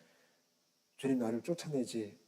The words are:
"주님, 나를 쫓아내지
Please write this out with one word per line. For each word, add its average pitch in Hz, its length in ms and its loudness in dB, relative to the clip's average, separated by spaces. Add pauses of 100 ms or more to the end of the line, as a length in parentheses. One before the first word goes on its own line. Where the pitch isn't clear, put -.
(960)
"주님, 135 220 2
나를 113 240 0
쫓아내지 123 840 -2